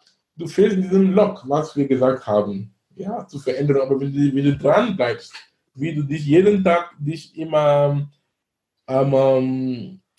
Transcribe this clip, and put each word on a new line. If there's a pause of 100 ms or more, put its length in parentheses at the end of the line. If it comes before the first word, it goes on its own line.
(360)
du
fehlst
in
diesem
Lock,
was
wir
gesagt
haben, (220)
ja,
zu
verändern.
Aber
wenn
du,
wenn
du
dranbleibst, (420)
wie
du
dich
jeden
Tag,
dich
immer, (800)
ähm,
ähm, (200)